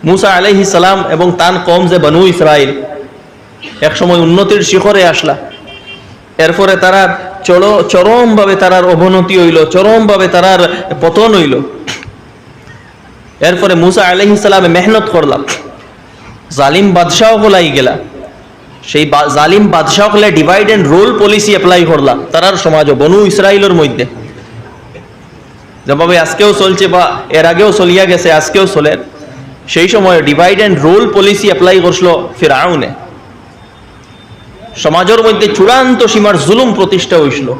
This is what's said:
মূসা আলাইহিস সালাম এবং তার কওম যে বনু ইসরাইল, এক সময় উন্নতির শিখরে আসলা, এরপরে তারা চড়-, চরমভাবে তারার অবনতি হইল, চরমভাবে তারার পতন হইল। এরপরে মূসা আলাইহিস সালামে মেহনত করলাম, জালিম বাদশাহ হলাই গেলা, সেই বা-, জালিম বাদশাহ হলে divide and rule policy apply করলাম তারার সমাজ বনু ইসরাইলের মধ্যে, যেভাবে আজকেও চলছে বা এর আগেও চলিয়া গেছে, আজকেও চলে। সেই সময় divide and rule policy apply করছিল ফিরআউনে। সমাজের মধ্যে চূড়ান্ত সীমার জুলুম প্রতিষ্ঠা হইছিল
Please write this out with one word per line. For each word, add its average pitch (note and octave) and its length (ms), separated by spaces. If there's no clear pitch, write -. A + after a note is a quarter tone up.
মূসা F#3+ 240
আলাইহিস G3 420
সালাম F#3 380
এবং F3 280
তার F3 160
কওম F3+ 220
যে F3+ 100
বনু D#3+ 300
ইসরাইল, D3+ 420
এক D3+ 160
সময় F3 220
উন্নতির F#3 420
শিখরে F#3 460
আসলা, D3 280
এরপরে F3+ 380
তারা F#3 420
চড়-, F#3 460
চরমভাবে G#3 680
তারার F#3 300
অবনতি F3+ 540
হইল, E3 260
চরমভাবে G3+ 600
তারার F3 760
পতন G3+ 340
হইল। D3 240
এরপরে F3+ 360
মূসা F3+ 280
আলাইহিস G3+ 380
সালামে F#3+ 260
মেহনত F#3 440
করলাম, D3 340
জালিম E3 420
বাদশাহ F3+ 460
হলাই F#3+ 320
গেলা, C3 280
সেই D3+ 220
বা-, C#3+ 240
জালিম E3+ 380
বাদশাহ F#3 420
হলে G#3 180
divide F3+ 400
and G#3+ 200
rule G3+ 340
policy G#3 380
apply F3+ 260
করলাম C#3+ 460
তারার F3+ 260
সমাজ D#3 340
বনু E3 340
ইসরাইলের G3 480
মধ্যে, C#3+ 320
যেভাবে E3+ 340
আজকেও G3+ 340
চলছে F#3+ 340
বা F3 420
এর D#3+ 160
আগেও F3 280
চলিয়া F3+ 320
গেছে, F3 260
আজকেও D#3 360
চলে। D3+ 300
সেই E3+ 220
সময় F#3 320
divide D#3+ 380
and G#3 160
rule G3+ 340
policy G3+ 320
apply F#3 300
করছিল F3 460
ফিরআউনে। D3 480
সমাজের F3+ 460
মধ্যে A3 240
চূড়ান্ত A#3+ 580
সীমার G#3 320
জুলুম G#3+ 360
প্রতিষ্ঠা F3+ 440
হইছিল C3 420